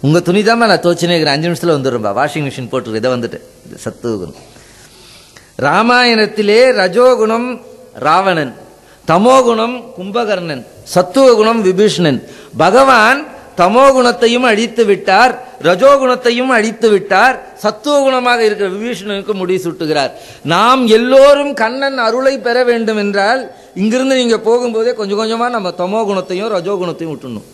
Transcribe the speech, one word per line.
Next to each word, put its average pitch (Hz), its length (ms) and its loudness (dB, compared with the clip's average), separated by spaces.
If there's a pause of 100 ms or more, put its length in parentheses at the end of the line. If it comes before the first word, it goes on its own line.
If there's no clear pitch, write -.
உங்க 151 180 0
துணி 175 220 -2
தாம்மா 233 300 0
நான் 165 140 0
துவச்சுனே 170 300 0
இருக்கிறேன், 151 200 0
அஞ்சு 156 140 -4
நிமிஷத்துல 170 260 -2
வந்துடுறேன்பா, 123 380 -4
washing 147 340 -4
machine 123 240 -12
போட்டுருக்கு, 110 300 -6
இதை 127 100 -2
வந்துட்டு." 120 280 -6 (240)
இது - 140 -20
சத்துவகுணம். 107 600 -10 (1200)
ராமாயணத்திலே 214 1000 0 (120)
ரஜோகுணம் 226 760 0 (460)
ராவணன், 156 600 0 (540)
தமோகுணம் 233 680 2 (220)
கும்பகர்ணன், 185 680 -6 (200)
சத்துவகுணம் 220 840 2
விபீஷணன். 180 560 2 (360)
பகவான் 247 760 2 (220)
தமோகுணத்தையும் 240 920 4
அழித்து 226 360 0
விட்டார், 202 480 2 (280)
ரஜோகுணத்தையும் 247 960 2
அழித்து 220 320 0
விட்டார், 208 460 2 (280)
சத்துவகுணமாக 254 760 0
இருக்கிற 208 300 0
விபீஷணனுக்கு 202 640 -8
முடி 185 240 -4
சூட்டுகிறார். 156 540 -4 (320)
நாம் 226 440 2
எல்லோரும் 269 680 4
கண்ணன் 262 440 -4
அருளை 254 420 0
பெற 240 240 0
வேண்டும் 226 340 0
என்றால் 202 440 -2 (340)
இங்கிருந்து 254 400 0
நீங்க 240 220 0
போகும்போதே 233 560 -2
கொஞ்சம் 208 260 -6
கொஞ்சமா 226 300 -4
நம்ம 214 200 -6
தமோகுணத்தையும் 190 840 -4
ரஜோகுணத்தையும் 180 600 -6
விட்டுணும். 120 400 -14